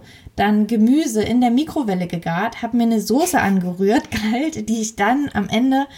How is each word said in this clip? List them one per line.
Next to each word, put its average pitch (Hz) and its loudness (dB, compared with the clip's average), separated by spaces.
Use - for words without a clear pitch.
dann 208 2
Gemüse 226 2
in 247 2
der 240 4
Mikrowelle 233 0
gegart, 175 -4
hab 226 -6
mir 233 2
eine 226 2
Soße 277 0
angerührt, 190 0
<laughs> 214 -2
kalt, 240 -4
die 226 0
ich 214 -6
dann 254 0
am 208 -2
Ende 262 2